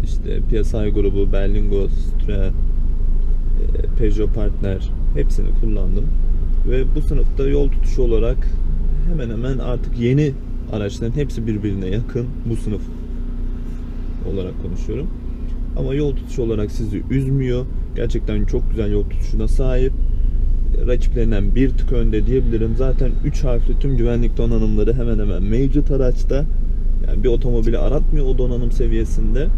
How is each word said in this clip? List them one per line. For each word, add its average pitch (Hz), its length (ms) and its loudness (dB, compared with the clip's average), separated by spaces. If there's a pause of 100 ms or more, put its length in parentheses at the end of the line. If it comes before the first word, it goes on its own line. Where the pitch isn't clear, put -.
işte - 360 -2 (100)
P 107 140 2
S 107 240 0
I - 20 0
grubu, 101 420 2
Berlingo, 101 560 2
Citroen, - 600 0
e, - 20 -2 (1500)
Peugeot 110 360 2
Partner, 104 560 -2 (240)
hepsini - 320 2 (140)
kullandım. 98 440 2 (640)
Ve 123 140 2 (120)
bu - 40 2
sınıfta 135 480 2
yol 143 200 2
tutuşu - 340 2
olarak 113 460 2 (600)
hemen 135 220 -2
hemen 127 280 -4
artık 123 420 -4
yeni 135 320 0 (400)
araçların 113 440 -6
hepsi 120 300 -4
birbirine 101 400 -4
yakın, 113 400 -4 (240)
bu 113 60 -4
sınıf 104 240 -4 (1500)
olarak 92 280 -8
konuşuyorum. 92 440 -6 (680)
Ama 131 180 -4
yol 143 220 -2
tutuşu - 260 -6
olarak 107 280 -2
sizi 101 400 -4
üzmüyor. 131 560 -2 (300)
Gerçekten 110 480 -2
çok 113 260 0
güzel 107 220 -2
yol 104 120 0
tutuşuna - 440 -2
sahip. 131 440 2 (960)
Rakiplerinden 113 680 2
bir 127 160 4
tık - 220 0
önde 110 340 2
diyebilirim. 113 520 0
Zaten 135 320 2 (140)
üç 147 200 0
harfli 117 340 2
tüm 139 180 2
güvenlik 117 400 2
donanımları 110 580 2
hemen 117 240 0
hemen 104 240 0
mevcut 127 480 2
araçta. 135 540 2 (640)
Yani 104 160 0
bir 127 40 2
otomobili 117 500 2
aratmıyor 143 480 2
o 127 120 0
donanım 120 340 0
seviyesinde. 113 720 0 (120)